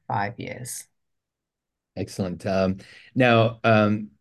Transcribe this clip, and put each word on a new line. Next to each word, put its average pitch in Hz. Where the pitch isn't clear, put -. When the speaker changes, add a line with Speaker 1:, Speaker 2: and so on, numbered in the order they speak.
Speaker 1:
five 104
years. -
Speaker 2:
Excellent. 92
Um, 95
now, 117
um, 107